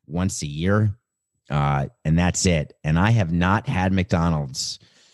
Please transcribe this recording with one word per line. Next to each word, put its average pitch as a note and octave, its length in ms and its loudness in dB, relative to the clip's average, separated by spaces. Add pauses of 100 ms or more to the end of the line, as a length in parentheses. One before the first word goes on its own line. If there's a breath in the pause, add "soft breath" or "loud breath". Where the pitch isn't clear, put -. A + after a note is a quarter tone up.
once F2+ 340 -4
a D2+ 60 -8
year, G2 440 0 (560)
uh, C#2+ 380 0 (180)
and D#2+ 140 2
that's F2 280 0
it. D#2+ 260 0 (100)
And D#2 160 0
I G#2 140 4
have F#2+ 200 0
not F#2 360 0
had F#2 240 0
McDonald's. E2 880 -2 (340 soft breath)